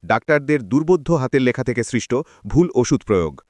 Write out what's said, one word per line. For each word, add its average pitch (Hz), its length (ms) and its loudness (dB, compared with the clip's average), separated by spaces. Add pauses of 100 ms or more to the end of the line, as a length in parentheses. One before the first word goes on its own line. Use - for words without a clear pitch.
ডাক্তারদের 139 580 0
দুর্বোধ্য 151 500 0
হাতের 135 280 0
লেখা 127 220 0
থেকে 120 200 -2
সৃষ্ট - 280 -4 (340)
ভুল 127 300 2
ওষুধ 123 280 2
প্রয়োগ। 85 300 0 (160)